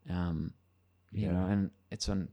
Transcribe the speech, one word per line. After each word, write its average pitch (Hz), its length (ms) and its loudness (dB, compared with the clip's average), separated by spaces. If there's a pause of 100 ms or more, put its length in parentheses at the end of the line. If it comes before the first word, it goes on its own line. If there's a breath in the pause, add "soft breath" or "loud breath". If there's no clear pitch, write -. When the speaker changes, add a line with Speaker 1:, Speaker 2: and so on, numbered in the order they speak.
Speaker 1:
Um, 85 440 -2 (580)
you 101 160 -2
Speaker 2:
Yeah. 90 60 0
Speaker 1:
know, 90 140 2
and 101 240 2 (200)
it's - 180 -4
on 98 240 0